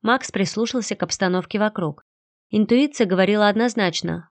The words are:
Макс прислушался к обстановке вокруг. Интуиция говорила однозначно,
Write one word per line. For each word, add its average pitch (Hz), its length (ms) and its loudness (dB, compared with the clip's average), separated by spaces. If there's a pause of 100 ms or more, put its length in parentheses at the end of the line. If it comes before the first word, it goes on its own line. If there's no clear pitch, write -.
Макс 240 300 -2
прислушался 220 640 -2
к - 80 -4
обстановке 180 560 -2
вокруг. 190 440 -4 (480)
Интуиция 240 540 2
говорила 196 440 2
однозначно, 196 880 -2